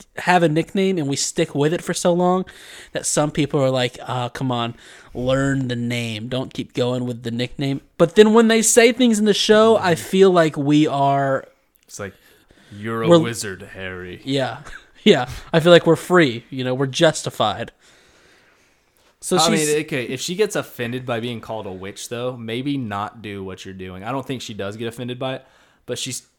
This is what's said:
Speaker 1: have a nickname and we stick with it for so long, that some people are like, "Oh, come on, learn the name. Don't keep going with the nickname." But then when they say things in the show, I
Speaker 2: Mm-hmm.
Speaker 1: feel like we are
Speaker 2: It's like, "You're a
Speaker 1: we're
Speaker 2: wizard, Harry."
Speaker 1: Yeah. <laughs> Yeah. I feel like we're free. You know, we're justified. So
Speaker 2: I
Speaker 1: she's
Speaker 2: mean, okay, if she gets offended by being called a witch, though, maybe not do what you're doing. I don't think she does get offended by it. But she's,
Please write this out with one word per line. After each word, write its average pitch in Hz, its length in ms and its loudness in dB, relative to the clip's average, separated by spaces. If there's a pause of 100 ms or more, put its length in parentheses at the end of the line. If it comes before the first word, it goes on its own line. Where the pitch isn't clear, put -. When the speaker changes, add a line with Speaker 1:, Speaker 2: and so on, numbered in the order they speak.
(160)
Speaker 1:
have 180 280 2
a 165 40 6
nickname 185 480 -2
and 147 120 -4
we 139 80 -2
stick - 400 -4
with 151 180 0
it - 80 -4
for 180 100 -6
so 180 200 0
long, 180 320 2 (480)
that - 120 -8
some 151 280 0
people 147 280 0
are 131 100 2
like, 127 360 -2
"Oh, 123 260 -4
come 131 200 -4
on, 120 240 -4 (360)
learn 135 540 0
the 123 80 -4
name. 120 540 -6
Don't 127 260 -6
keep - 180 -8
going 123 320 -2
with 120 200 -8
the 120 80 -6
nickname." 135 480 -4 (180)
But 165 160 2
then 214 180 8
when 226 140 6
they 220 160 4
say 240 300 4
things 233 260 2
in 214 60 0
the 202 100 4
show, 214 420 4
I 180 180 0
Speaker 2:
Mm-hmm. - 140 -8
Speaker 1:
feel 190 220 6
like 160 260 4
we 147 300 4
are 139 640 0 (400)
Speaker 2:
It's - 100 -18
like, 98 160 -10 (560)
"You're 113 320 -6
a - 60 0
Speaker 1:
we're 170 100 10
Speaker 2:
wizard, 110 440 -4
Harry." 92 640 -12
Speaker 1:
Yeah. 135 380 -4
<laughs> - 60 -20 (340)
Yeah. 131 280 2 (200)
I 170 100 2
feel 175 120 8
like 165 140 8
we're 160 100 6
free. 147 540 2
You 131 120 -8
know, 127 120 -2
we're 135 120 -2
justified. 127 840 -2 (1500)
So 180 160 -2
Speaker 2:
I 160 100 4
Speaker 1:
she's 156 200 0
Speaker 2:
mean, 151 180 0
okay, 135 180 -6
if 123 160 -8
she - 140 -6
gets 202 200 0
offended 127 520 -6
by 120 140 -4
being 117 200 -8
called 107 260 -10
a 95 60 -10
witch, 95 380 -12
though, 123 260 -8
maybe 120 400 -6
not 104 460 -8
do 101 200 -10
what 92 220 -12
you're 95 80 -14
doing. 92 320 -12
I 117 80 -8
don't 131 140 -6
think 131 160 -10
she 117 100 -14
does 101 240 -8
get 117 120 -8
offended 123 300 -10
by 131 180 -6
it. - 100 -16 (440)
But 120 80 -6
she's, - 260 -10 (140)